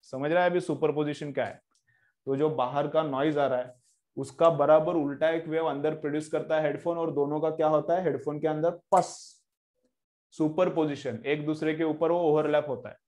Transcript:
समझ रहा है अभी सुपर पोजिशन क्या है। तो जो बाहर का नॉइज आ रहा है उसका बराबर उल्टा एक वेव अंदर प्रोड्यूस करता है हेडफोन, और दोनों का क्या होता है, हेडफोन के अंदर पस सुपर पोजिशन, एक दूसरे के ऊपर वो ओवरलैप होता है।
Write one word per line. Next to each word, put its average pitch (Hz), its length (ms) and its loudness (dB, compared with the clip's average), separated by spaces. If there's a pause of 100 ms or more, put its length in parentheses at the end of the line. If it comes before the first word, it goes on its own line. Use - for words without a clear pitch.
समझ 139 280 -6
रहा 175 120 4
है 180 80 4
अभी 175 100 0
सुपर 151 320 -2
पोजिशन 147 400 -4
क्या 131 140 -2
है। - 140 -12 (640)
तो 135 100 -2
जो 151 140 2
बाहर 143 380 -2
का 156 140 0
नॉइज 147 360 0
आ 143 80 2
रहा 127 120 0
है 127 160 -8 (420)
उसका 151 360 2
बराबर 156 440 4
उल्टा 143 340 0
एक 165 180 -4
वेव 160 180 -2
अंदर 147 300 -2
प्रोड्यूस 151 320 -6
करता 156 280 -2
है 156 60 2
हेडफोन, 156 360 -2
और 165 140 -2
दोनों 143 280 0
का 160 100 0
क्या 156 180 0
होता 156 280 2
है, 185 80 -2
हेडफोन 147 360 -2
के 156 80 0
अंदर 156 300 0 (140)
पस 180 200 4 (1200)
सुपर 160 400 0
पोजिशन, 135 520 -4
एक 147 200 -2
दूसरे 156 280 -2
के 160 100 -2
ऊपर 160 260 0
वो 175 120 2
ओवरलैप 151 460 2
होता 120 200 -8
है। - 80 -16 (120)